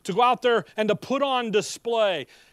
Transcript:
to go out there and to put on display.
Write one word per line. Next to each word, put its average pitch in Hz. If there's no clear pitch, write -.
to 190
go 214
out 247
there 233
and 220
to 208
put 262
on 254
display. 208